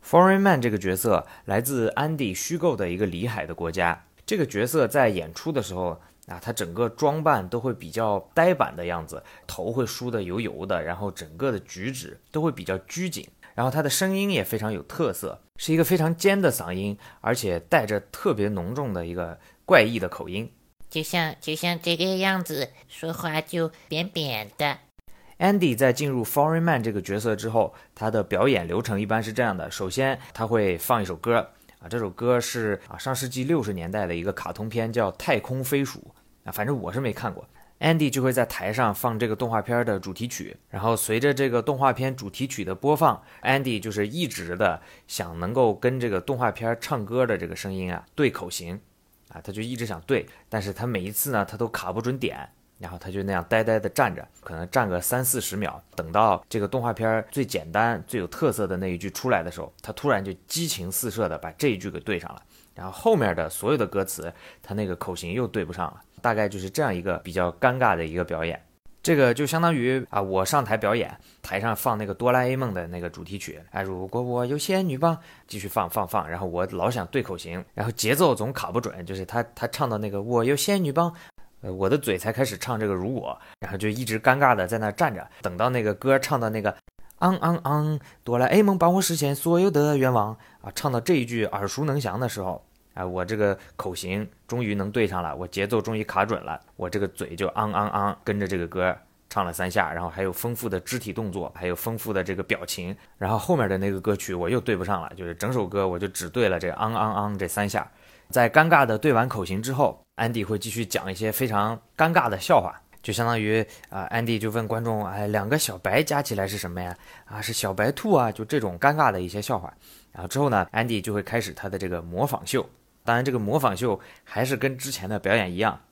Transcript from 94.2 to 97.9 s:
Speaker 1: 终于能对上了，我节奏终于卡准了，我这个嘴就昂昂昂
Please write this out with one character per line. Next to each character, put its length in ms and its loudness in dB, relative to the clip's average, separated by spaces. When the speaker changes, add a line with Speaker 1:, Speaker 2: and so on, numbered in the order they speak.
Speaker 1:
终 180 -2
于 100 0
能 160 -2
对 160 2
上 140 0
了， 140 -4
我 140 -6
节 180 -2
奏 160 2
终 160 -4
于 60 -4
卡 200 2
准 200 -2
了， 160 -6
我 120 -4
这 120 -2
个 80 0
嘴 260 -8
就 140 -2
昂 240 0
昂 160 0
昂 340 -2